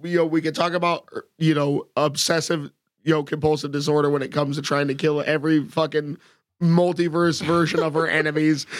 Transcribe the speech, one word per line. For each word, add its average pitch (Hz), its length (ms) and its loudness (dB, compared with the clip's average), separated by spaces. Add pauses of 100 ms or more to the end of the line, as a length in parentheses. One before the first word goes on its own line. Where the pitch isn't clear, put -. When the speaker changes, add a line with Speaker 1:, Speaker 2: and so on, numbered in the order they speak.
Speaker 1:
you 175 140 -2
know, 170 80 2
we 160 160 0
could 156 140 -2
talk 170 180 0
about, 170 360 -2 (300)
you 156 160 2
know, 143 400 0
obsessive, 151 760 0 (340)
you 156 80 2
know, 151 100 2
compulsive 151 480 -2
disorder 147 380 2
when 143 140 0
it 131 100 -8
comes 143 240 -2
to 139 60 -6
trying 143 260 0
to 135 60 -2
kill 147 320 0
every 151 380 2
fucking 151 520 -4 (460)
multiverse 170 800 2
version 165 400 2
of 160 100 -2
her 165 160 0
Speaker 2:
<laughs> - 0 -
Speaker 1:
enemies. 156 580 0 (140)